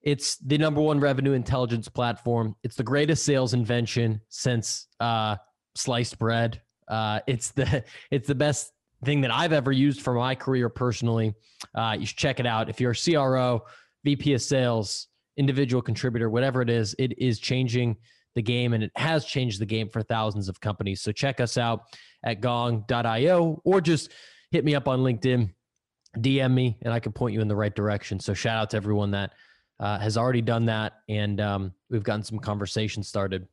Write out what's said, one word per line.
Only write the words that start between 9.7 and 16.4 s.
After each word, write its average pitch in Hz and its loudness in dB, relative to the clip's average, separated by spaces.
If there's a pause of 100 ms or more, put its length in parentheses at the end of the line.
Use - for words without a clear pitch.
used 135 2
for 123 0
my 127 2
career 127 0
personally. 113 0 (400)
Uh, 110 -2
you - -6
should - -10
check 139 0
it 120 0
out. 113 0
If 113 -6
you're 123 2
a 113 -2
C 165 0
R 131 2
O, 123 0 (380)
V 143 2
P 143 0
of 120 2
sales, 120 0 (280)
individual 135 2
contributor, 117 -2
whatever 127 2